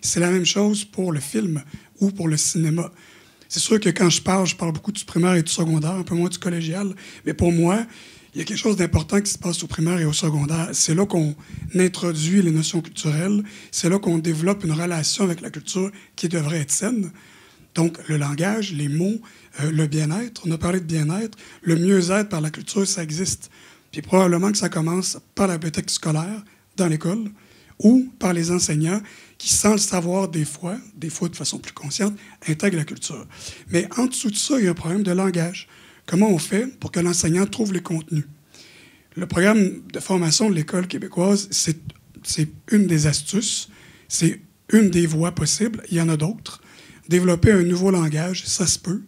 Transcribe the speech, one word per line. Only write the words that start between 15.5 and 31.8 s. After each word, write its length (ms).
culture 420
qui 120
devrait 300
être 140
saine. 400
Donc, 200
le 80
langage, 560
les 160
mots, 320
euh, 100
le 160
bien-être. 600
On 40
a 80
parlé 220
de 40
bien-être. 540
Le 140
mieux-être 520
par 120
la 100
culture, 380
ça 160
existe. 460
Puis 100
probablement 480
que 80
ça 100
commence 500
par 100
la 80
bibliothèque 360
scolaire, 540
dans 120
l'école, 420
ou 400
par 120
les 200
enseignants 500
qui, 140
sans 200
le 60
savoir 500
des 160
fois, 320
des 140
fois 180
de 80
façon 220
plus 140
consciente, 440